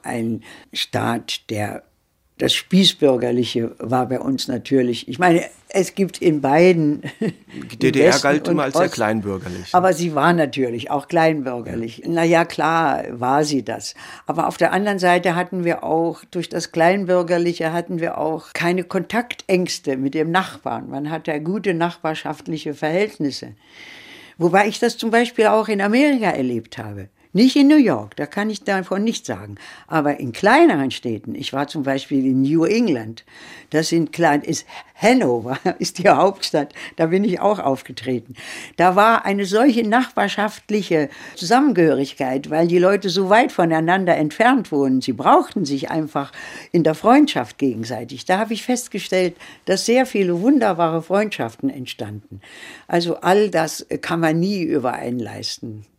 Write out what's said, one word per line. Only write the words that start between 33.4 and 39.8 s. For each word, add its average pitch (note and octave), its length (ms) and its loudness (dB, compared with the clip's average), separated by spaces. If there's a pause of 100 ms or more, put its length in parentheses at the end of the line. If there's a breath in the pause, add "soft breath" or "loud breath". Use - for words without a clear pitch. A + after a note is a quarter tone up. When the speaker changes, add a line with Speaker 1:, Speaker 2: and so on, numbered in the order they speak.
Speaker 1:
das D#3+ 180 0
sind E3 240 0
klein, D3 280 2
ist - 240 -6 (300 loud breath)
Hanover, C3+ 720 2
<laughs> F3 120 -2
ist - 180 -8
die F3+ 100 2
Hauptstadt, D#3+ 640 2 (240 loud breath)
da E3 120 0
bin F#3+ 180 2
ich F3+ 160 -2
auch G3+ 180 0
aufgetreten. B2+ 760 -4 (420 loud breath)
Da F3+ 180 4
war A3 300 4
eine G3+ 180 -2
solche A3 420 2